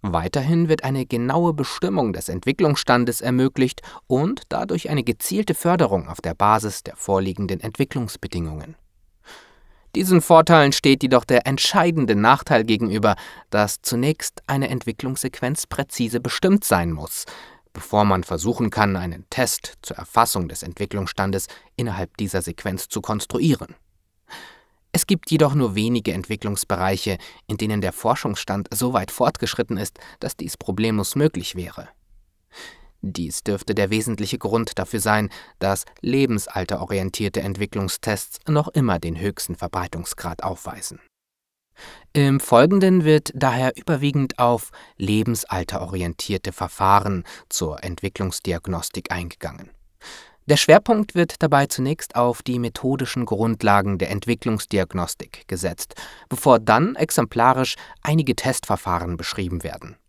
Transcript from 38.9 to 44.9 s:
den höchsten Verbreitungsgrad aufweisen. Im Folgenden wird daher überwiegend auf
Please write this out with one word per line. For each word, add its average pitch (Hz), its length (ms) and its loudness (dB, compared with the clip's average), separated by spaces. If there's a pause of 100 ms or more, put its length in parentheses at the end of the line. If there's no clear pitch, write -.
den 82 220 -6
höchsten 98 340 -6
Verbreitungsgrad 85 880 -8
aufweisen. - 560 -10 (1160)
Im 139 260 4
Folgenden 185 640 6
wird 151 300 4
daher 127 420 0
überwiegend 143 640 0
auf 120 320 2 (260)